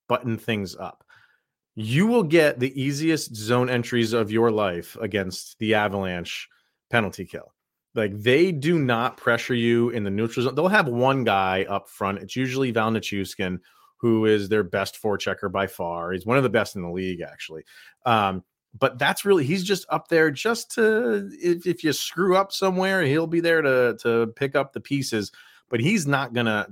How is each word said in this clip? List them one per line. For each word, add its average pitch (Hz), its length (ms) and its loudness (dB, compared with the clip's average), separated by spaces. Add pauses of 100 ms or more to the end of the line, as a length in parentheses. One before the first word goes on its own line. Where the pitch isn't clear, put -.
buttoned 117 360 -2
things 101 340 -4
up. - 260 -14 (720)
You 120 320 0
will 233 180 2
get 147 360 4
the 135 180 -2
easiest 143 560 -2
zone 123 360 0
entries 120 420 0
of 110 180 0
your 113 200 4
life 95 500 -2
against 98 600 -6
the 107 120 0
Avalanche 95 760 -2 (440)
penalty 101 340 -2
kill. - 300 -14 (400)
Like, 107 180 0 (100)
they 151 300 4
do 160 260 0
not 123 400 0
pressure 120 360 0
you 117 360 2
in 113 120 -4
the 101 80 -2
neutral 113 340 -2
zone. 131 100 -2
They'll 160 140 2
have 196 200 4
one 127 360 2
guy 95 400 2
up 98 260 -6
front. 98 300 -6
It's 104 160 -14
usually 131 340 -2
Val 110 200 0
Nichushkin, 98 680 -4 (400)
who 113 260 2
is 107 240 2
their 107 140 2
best 95 400 -4
forechecker 98 500 -4
by 98 140 0
far. 87 460 -6
He's 87 120 -6
one 123 140 2
of 135 40 4
the 123 60 0
best 104 260 0
in 98 60 -8
the 87 100 -8
league, 92 300 -6
actually. 80 440 -14 (420)
Um, 101 380 0 (340)
but 127 200 0
that's 143 260 0
really, 190 200 4
he's 180 200 -2
just 190 240 -2
up 156 200 -4
there 160 220 4
just 226 460 -4
to, 220 560 0
if, 175 340 -2
if 170 180 -2
you 151 80 2
screw 185 440 0
up 190 160 0
somewhere, 190 500 0
he'll 156 240 2
be 165 140 0
there 165 220 2
to, 127 380 4
to 117 360 2
pick 139 200 -2
up 139 160 0
the 117 80 -8
pieces, 131 500 -2 (380)
but 117 120 -2
he's 170 260 0
not 135 260 -2
gonna, 113 400 0